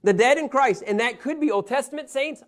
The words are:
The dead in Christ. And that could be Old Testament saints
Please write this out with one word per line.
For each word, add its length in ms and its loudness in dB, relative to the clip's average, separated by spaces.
The 100 4
dead 240 4
in 100 -4
Christ. 380 0
And 140 -2
that 200 -2
could 220 -6
be 100 0
Old 160 -2
Testament 420 -4
saints 380 -6